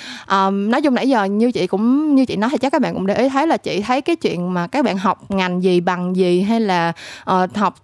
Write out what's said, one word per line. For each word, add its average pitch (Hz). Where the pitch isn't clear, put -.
Um, 196
nói 269
chung 285
nãy 220
giờ 240
như 208
chị 185
cũng, 262
như 269
chị -
nói 208
thì 320
chắc 262
các 311
bạn 175
cũng 175
để 202
ý 254
thấy 277
là 285
chị 170
thấy 254
cái 339
chuyện 175
mà 175
các 247
bạn 190
học 190
ngành 180
gì, 180
bằng 180
gì 180
hay 226
là, 175
ờ, 185
học 202